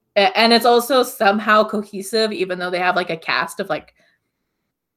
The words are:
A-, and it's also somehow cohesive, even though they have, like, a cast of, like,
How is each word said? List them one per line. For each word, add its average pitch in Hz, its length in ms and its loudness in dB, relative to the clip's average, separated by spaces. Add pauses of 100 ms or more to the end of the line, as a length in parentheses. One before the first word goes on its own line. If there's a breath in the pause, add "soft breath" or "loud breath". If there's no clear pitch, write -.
(180)
A-, 196 200 2
and 226 140 4
it's 233 140 4
also 240 380 4
somehow 214 600 2
cohesive, 214 720 -4
even 180 260 -4
though 180 100 -6
they 180 100 -2
have, 180 180 0
like, 180 120 -2
a 170 60 -2
cast 160 460 -6
of, 190 80 -8
like, - 240 -8 (1040)